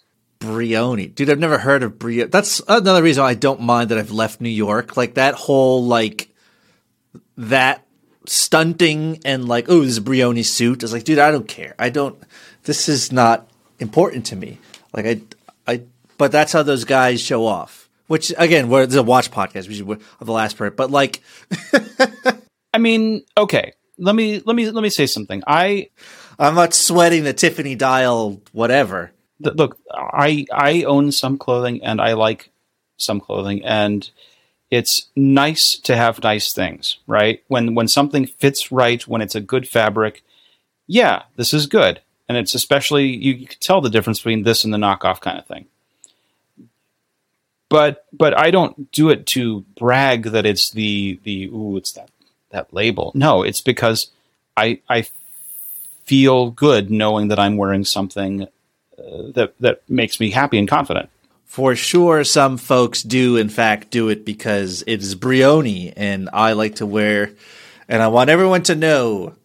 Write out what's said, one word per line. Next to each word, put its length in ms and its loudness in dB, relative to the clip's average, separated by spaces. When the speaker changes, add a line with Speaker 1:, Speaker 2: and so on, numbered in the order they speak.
Speaker 1:
Brioni. 720 -4
Dude, 160 -2
I've 80 2
never 200 0
heard 260 2
of 160 -8
Brio-, 280 -4
that's 380 -2
another 380 2
reason 220 4
I 80 2
don't 260 0
mind 300 0
that 80 0
I've 140 -6
left 280 -4
New 80 -8
York. 480 -4
Like, 200 -2
that 200 2
whole, 500 2
like, 440 -2
that 500 0
stunting 1000 0
and, 240 -4
like, 180 -2
"Oh, 140 4
this 100 0
is 60 -2
a 40 -6
Brioni 440 0
suit." 360 -2
It's 120 -8
like, 100 -8
dude, 160 2
I 120 6
don't 160 -4
care. 300 -16
I 120 -4
don't, 280 -6
this 240 -4
is 240 -2
not 380 2
important 480 -2
to 100 -12
me. 220 -16
Like, 120 -6
I, 160 -2
I, 140 -4
but 140 2
that's 220 2
how 100 2
those 220 -2
guys 340 2
show 260 -2
off. 440 -8
Which, 300 -2
again, 320 2
we're, 160 4
this 100 0
is 60 6
a 20 2
watch 280 2
podcast, 360 -6
we 80 -14
should, 140 -10
of 360 -14
the 60 -6
last 260 -4
part, 200 -6
but, 120 -2
like, 320 -2
<laughs> 800 -4
Speaker 2:
I 40 2
mean, 460 0
okay. 360 0
Let 140 2
me, 300 0
let 100 0
me, 160 -2
let 100 -4
me 80 0
say 160 0
something. 400 -6
I 440 0
Speaker 1:
I'm 160 4
not 180 4
sweating 520 4
the 80 -2
Tiffany 420 -2
dial, 640 0
whatever. 580 0
Speaker 2:
th-, 120 -4
look, 220 0
I, 600 -2
I 320 2
own 280 2
some 260 -2
clothing 460 -4
and 180 -2
I 120 2
like 360 -2
some 220 -6
clothing, 440 -8
and 460 -2
it's 460 -2
nice 680 2
to 120 0
have 280 0
nice 300 -2
things, 540 -8
right? 400 0
When, 280 -2
when 120 0
something 380 0
fits 460 -2
right, 360 0
when 140 -4
it's 140 -6
a 60 -6
good 260 -4
fabric, 560 0
yeah, 360 2
this 160 -2
is 120 0
good. 360 2
And 100 -4
it's 160 -4
especially, 540 0
you, 260 -2
you 140 -16
can 120 -20
tell 220 -2
the 80 -2
difference 300 0
between 240 -2
this 200 0
and 100 -4
the 40 -4
knockoff 440 -2
kind 180 -8
of 80 -20
thing. 180 -18
But, 420 2
but 260 2
I 140 4
don't 400 0
do 180 4
it 180 2
to 340 -2
brag 460 2
that 220 0
it's 260 0
the, 520 -4
the, 240 -8
ooh, 300 -8
it's 160 -10
that, 160 -20
that 220 -10
label. 420 -2
No, 280 2
it's 180 -6
because 500 0
I, 320 0
I 160 0
feel 480 4
good 400 2
knowing 380 0
that 100 0
I'm 180 2
wearing 280 0
something, 580 -6
uh, 360 -16
that, 260 0
that 300 -2
makes 300 -2
me 120 -2
happy 260 0
and 100 2
confident. 420 -2
Speaker 1:
For 300 0
sure, 480 2
some 340 2
folks 440 0
do, 360 0
in 120 0
fact, 400 0
do 200 0
it 140 -4
because 640 -6
it 160 -4
is 140 -8
Brioni, 840 2
and 340 -4
I 220 2
like 220 -4
to 100 -8
wear, 460 -2
and 160 2
I 40 4
want 220 4
everyone 340 4
to 120 0
know 580 0